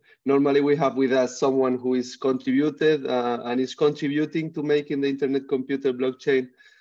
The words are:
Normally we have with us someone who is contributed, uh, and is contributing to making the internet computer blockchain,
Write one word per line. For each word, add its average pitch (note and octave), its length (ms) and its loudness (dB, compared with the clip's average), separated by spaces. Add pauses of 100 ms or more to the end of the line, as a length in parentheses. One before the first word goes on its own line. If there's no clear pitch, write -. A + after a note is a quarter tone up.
(260)
Normally C#3 360 4
we C#3+ 140 4
have C3+ 200 0
with C3 180 2
us B2+ 260 0
someone C3 380 2
who B2+ 160 -2
is B2 220 -4
contributed, C#3 920 0
uh, A#2+ 400 -2
and B2+ 160 -2
is B2+ 140 -4
contributing D3+ 760 -2
to D3+ 100 -6
making D3 380 0
the C#3 60 0
internet C#3 400 -2
computer C3+ 460 -2
blockchain, B2+ 540 -2 (340)